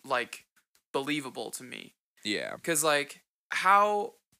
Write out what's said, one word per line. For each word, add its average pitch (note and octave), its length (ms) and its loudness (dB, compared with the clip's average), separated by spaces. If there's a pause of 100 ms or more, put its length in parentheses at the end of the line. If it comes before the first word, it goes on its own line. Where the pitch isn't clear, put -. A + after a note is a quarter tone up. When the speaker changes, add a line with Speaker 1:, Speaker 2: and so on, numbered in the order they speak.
Speaker 1:
like, B2 420 -2 (480)
believable C3+ 580 -4
to - 120 -10
me. A#2 320 -14 (280)
Speaker 2:
Yeah. D2+ 400 -2
Speaker 1:
'Cause, D#3 200 2
like, D3 400 0 (280)
how, G3+ 640 4 (240)